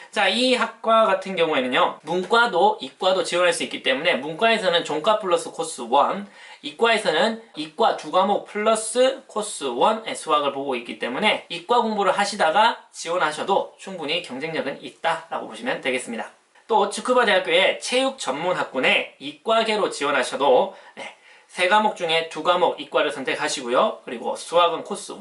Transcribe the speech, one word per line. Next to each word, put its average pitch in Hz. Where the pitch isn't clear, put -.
자, 196
이 247
학과 226
같은 190
경우에는요, 156
문과도 190
이과도 185
지원할 175
수 165
있기 127
때문에 143
문과에서는 170
종과 156
플러스 175
코스 156
원, 143
이과에서는 208
이과 160
두 151
과목 190
플러스 226
코스 -
원의 147
수학을 147
보고 139
있기 117
때문에 147
이과 240
공부를 202
하시다가 202
지원하셔도 170
충분히 170
경쟁력은 151
있다라고 135
보시면 -
되겠습니다. 233
또 208
츠쿠바 247
대학교의 185
체육 262
전문 165
학군의 147
이과계로 208
지원하셔도, 131
네, -
세 180
과목 214
중에 165
두 151
과목 170
이과를 151
선택하시고요. 139
그리고 117
수학은 165
코스 -